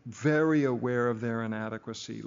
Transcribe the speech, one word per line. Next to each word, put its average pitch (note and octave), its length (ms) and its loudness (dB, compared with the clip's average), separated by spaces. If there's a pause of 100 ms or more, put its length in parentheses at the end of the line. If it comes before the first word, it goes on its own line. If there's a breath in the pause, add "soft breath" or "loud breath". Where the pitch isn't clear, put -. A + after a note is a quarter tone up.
very D3+ 600 4
aware B2 440 2
of A2+ 140 -2
their A#2 220 -2
inadequacy, A2 840 -8